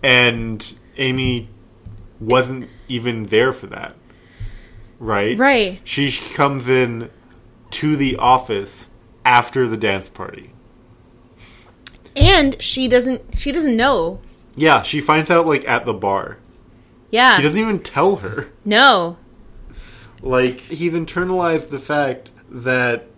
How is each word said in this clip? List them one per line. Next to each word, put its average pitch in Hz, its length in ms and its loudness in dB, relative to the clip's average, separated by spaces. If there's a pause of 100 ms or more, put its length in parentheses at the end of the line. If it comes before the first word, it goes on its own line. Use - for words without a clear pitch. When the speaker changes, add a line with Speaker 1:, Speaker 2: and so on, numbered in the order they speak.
Speaker 1:
And 117 680 0 (240)
Amy 127 500 -4 (720)
wasn't 127 500 -2 (200)
even 117 380 -6
there 117 260 2
for - 140 -12
that. - 280 -14 (1040)
Right? 202 380 0
Speaker 2:
Right. 226 480 0
Speaker 1:
She 139 260 -2
sh-, - 220 -10
comes 139 340 0
in 120 420 0 (640)
to 151 240 -2
the 135 220 -2
office 127 720 0 (340)
after 123 460 2
the 110 80 -4
dance 98 320 -2
party. - 420 -16 (1600)
Speaker 2:
And 302 460 4
she 262 260 -4
doesn't, 247 500 0
she 285 140 -4
doesn't 294 240 0
know. 208 440 0 (360)
Speaker 1:
Yeah, 143 280 4
she 151 180 -4
finds 151 280 0
out, 170 160 4
like, 143 220 0
at 120 180 0
the 117 80 -2
bar. 98 440 -4 (720)
Speaker 2:
Yeah. 233 260 4
Speaker 1:
He 156 60 2
doesn't 156 160 2
even 220 200 0
tell 185 380 0
her. 98 320 -10 (140)
Speaker 2:
No. 208 540 4 (1040)
Speaker 1:
Like, 127 400 0
he's 165 320 -6
internalized 170 760 -2
the 139 100 -10
fact 143 520 -4 (180)
that 123 580 -2 (100)